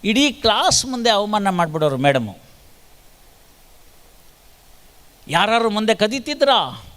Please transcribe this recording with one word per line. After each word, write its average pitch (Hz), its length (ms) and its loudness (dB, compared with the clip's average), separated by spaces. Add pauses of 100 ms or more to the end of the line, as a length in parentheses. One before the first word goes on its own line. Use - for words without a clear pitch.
ಇಡೀ 240 280 2
ಕ್ಲಾಸ್ 233 540 0
ಮುಂದೆ 240 240 -2
ಅವಮಾನ 208 380 0
ಮಾಡ್ಬಿಡೋರು 156 480 0
ಮೇಡಮು. 127 400 0 (3000)
ಯಾರಾರು 220 420 2
ಮುಂದೆ 214 240 0
ಕದೀತಿದ್ರಾ? 226 920 0 (120)